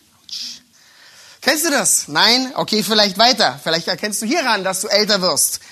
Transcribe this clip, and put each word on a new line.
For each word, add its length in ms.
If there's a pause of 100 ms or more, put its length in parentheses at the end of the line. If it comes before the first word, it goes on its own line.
(1400)
Kennst 240
du 40
das? 380
Nein? 480
Okay, 260
vielleicht 380
weiter. 420
Vielleicht 260
erkennst 360
du 20
hieran, 380
dass 180
du 60
älter 340
wirst. 380 (120)